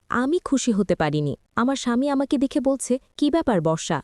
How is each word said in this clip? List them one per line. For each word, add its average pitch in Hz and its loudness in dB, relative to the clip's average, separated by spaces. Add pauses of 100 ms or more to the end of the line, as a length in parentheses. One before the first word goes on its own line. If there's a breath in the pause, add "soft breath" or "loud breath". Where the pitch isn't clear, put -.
আমি 262 0
খুশি - 0
হতে 196 2
পারিনি। 147 0 (220)
আমার 254 0
স্বামী 247 0
আমাকে 277 0
দেখে 269 0
বলছে, 262 0 (240)
"কি 294 2
ব্যাপার 269 2
বর্ষা 160 -2